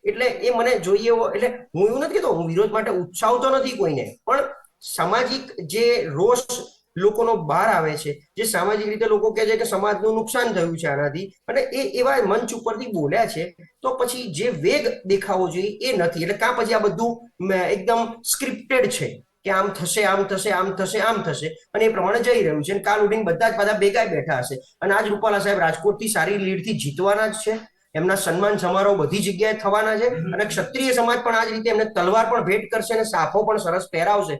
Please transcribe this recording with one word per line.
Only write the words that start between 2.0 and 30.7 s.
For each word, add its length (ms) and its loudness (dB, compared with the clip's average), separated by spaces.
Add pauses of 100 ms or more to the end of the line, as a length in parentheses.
નથી 120 -2
કહેતો, 200 0
હું 160 -2
વિરોધ 240 2
માટે 180 -2
ઉત્સાહતો 600 0
નથી 200 2
કોઈને, 560 -2
પણ 120 2 (420)
સામાજિક 880 -4
જે 360 2
રોષ 360 2 (580)
લોકોનો 400 2
બહાર 320 0
આવે 280 2
છે, 400 -8
જે 80 -2
સામાજિક 440 0
રીતે 180 -2
લોકો 240 2
કહે 160 0
છે 100 2
કે 80 -2
સમાજનું 500 0
નુકસાન 380 -2
થયું 260 -2
છે 80 -6
આનાથી, 480 -4 (140)
અને 120 0
એ 380 -4
એવા 180 2
મંચ 380 0
ઉપરથી 320 -6
બોલ્યા 400 0
છે, 300 -8 (260)
તો 120 -2
પછી 380 -4
જે 160 -2
વેગ 400 0 (180)
દેખાવો 420 0
જોઈએ 200 -4
એ 280 -2
નથી. 260 0
એટલે 120 -2
કાં 220 0
પછી 180 0
આ 40 2
બધું 520 -2 (100)
મ-, 120 -2
એકદમ 540 0 (160)
સ્ક્રિપ્ટેડ 680 0
છે 340 -6 (200)
કે 60 -4
આમ 180 0
થશે, 360 -2
આમ 180 2
થશે, 280 -2
આમ 260 0
થશે, 240 -2
આમ 220 0
થશે, 260 -4
અને 360 -2
એ 40 6
પ્રમાણે 320 2
જઈ 220 4
રહ્યું 200 0
છે. 100 -4
અને 100 -2
કાલ 180 2
ઉઠીને 220 2
બધા 280 2
જ 60 -4
પાછા 220 2
ભેગા 260 4
બેઠા 340 -2
હશે. 160 -6 (260)
અને 140 2
આજ 140 2
રૂપાલા 300 0
સાહેબ 200 0
રાજકોટથી 500 0
સારી 300 0
લીડથી 400 -2
જીતવાના 480 0
જ 60 -2
છે. 260 -4 (360)
એમના 200 0
સન્માન 420 0
સમારોહ 400 2
બધી 220 0
જગ્યાએ 340 0
થવાના 440 0
છે. 120 2
અને 360 -2
ક્ષત્રિય 480 -2